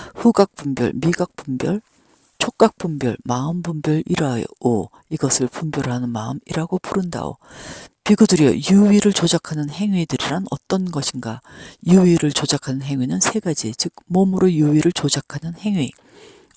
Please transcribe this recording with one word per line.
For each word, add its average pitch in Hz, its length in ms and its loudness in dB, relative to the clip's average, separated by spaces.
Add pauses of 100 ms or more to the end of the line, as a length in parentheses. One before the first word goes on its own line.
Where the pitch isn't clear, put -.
(140)
후각분별, 139 800 0
미각분별, 160 880 -4 (560)
촉각분별, 151 840 0
마음분별 156 840 -2
이라오. 123 800 -2 (220)
이것을 135 380 -2
분별하는 131 600 -4
마음이라고 131 680 -6
부른다오. - 580 -6 (680)
비구들이여 165 500 4 (160)
유의를 202 420 6
조작하는 160 560 -2
행위들이란 175 840 -2
어떤 - 420 -4
것인가? 123 480 -6 (440)
유의를 175 460 6
조작하는 139 520 -4
행위는 139 360 -2
세 214 220 0
가지, 147 340 -4
즉 - 180 -6 (140)
몸으로 185 460 2
유의를 151 400 4
조작하는 151 680 -6
행위, 185 320 -2 (680)